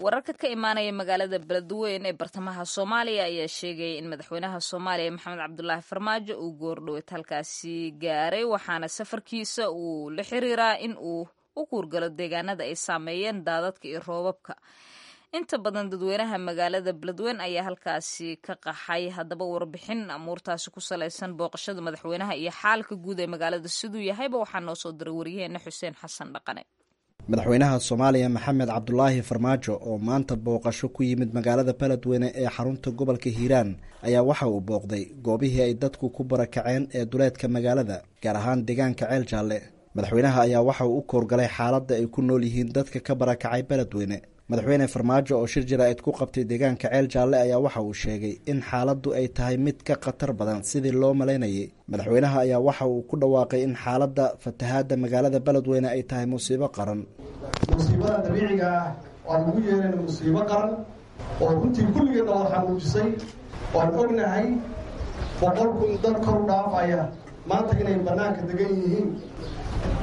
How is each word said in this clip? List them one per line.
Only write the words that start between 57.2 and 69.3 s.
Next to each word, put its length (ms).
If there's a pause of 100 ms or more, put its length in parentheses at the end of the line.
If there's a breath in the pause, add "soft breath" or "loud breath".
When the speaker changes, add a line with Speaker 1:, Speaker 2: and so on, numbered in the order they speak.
Speaker 3:
Musiibada 520
dabiiciga 480
ah 240 (300)
oo 100
lagu 280
yeerayna 360
musiibo 480
qaran 280 (680)
oo 120
runtii 360
kulligeedna 460
wada 180
xanuujisay. 580 (640)
Waan 260
ognahay 500 (880)
boqol 360
kun 280
dad 200
kor 160
u 100
dhaafaya 540 (440)
maanta 340
inay 180
bannaanka 480
degan 280
yihiin. 360 (920)